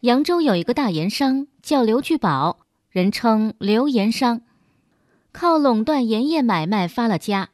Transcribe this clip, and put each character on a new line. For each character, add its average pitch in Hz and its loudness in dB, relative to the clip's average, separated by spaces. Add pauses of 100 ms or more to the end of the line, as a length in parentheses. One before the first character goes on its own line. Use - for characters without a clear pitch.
扬 247 2
州 349 0
有 285 2
一 175 0
个 170 -4
大 247 0
盐 160 -2
商 269 -2 (160)
叫 294 0
刘 226 2
聚 320 -2
宝， 156 -2 (320)
人 190 0
称 220 0
刘 220 0
盐 226 0
商。 233 -2 (920)
靠 339 0
垄 247 2
断 262 0
盐 226 -2
业 311 0
买 175 0
卖 196 0
发 233 -2
了 202 0
家。 196 -4